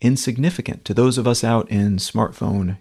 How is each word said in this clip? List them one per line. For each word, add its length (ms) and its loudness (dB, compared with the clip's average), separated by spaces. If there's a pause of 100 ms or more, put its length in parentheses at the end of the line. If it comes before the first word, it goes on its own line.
insignificant 840 -2
to 100 -4
those 240 4
of 80 0
us 160 2
out 260 0
in 280 2
smartphone 840 -2